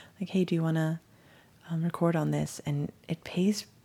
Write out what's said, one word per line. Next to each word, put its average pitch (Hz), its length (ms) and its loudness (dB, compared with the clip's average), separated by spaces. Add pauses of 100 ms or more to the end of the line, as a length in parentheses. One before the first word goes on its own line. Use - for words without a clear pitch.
(180)
like, 185 120 -6
"Hey, 185 160 2
do 175 80 0
you 165 80 2
wanna, 160 380 0 (680)
um, 165 160 0
record 170 320 2
on 151 140 2
this?" 147 340 -2
And 147 260 -2 (180)
it 165 160 -6
pays 196 420 0 (180)